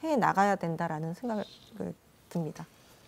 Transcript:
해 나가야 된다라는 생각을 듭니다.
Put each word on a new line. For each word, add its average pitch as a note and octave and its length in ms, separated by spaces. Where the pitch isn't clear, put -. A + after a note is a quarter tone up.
해 D#4 140
나가야 F#3+ 400
된다라는 E3 580
생각을 A3 300
듭니다. E3 380